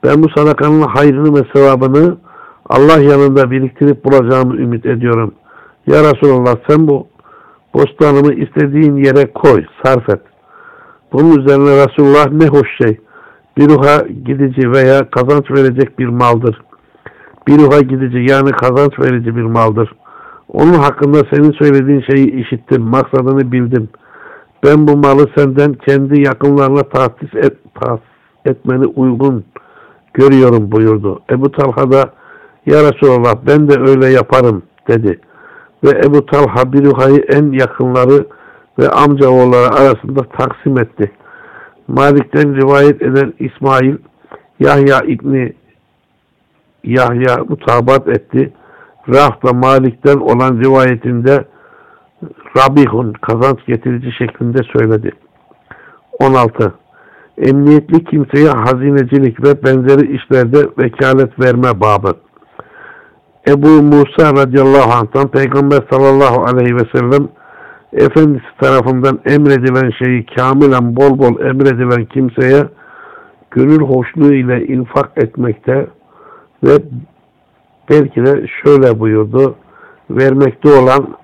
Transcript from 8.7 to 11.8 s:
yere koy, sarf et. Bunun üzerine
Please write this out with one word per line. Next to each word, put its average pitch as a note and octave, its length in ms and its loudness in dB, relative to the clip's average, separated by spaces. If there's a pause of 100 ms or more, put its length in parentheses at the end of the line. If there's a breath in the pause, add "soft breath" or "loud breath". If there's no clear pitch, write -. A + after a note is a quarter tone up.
yere C#3 360 0
koy, - 320 0 (200)
sarf C3 240 0
et. G2 120 -2 (920 soft breath)
Bunun D#3 260 4
üzerine C#3 460 2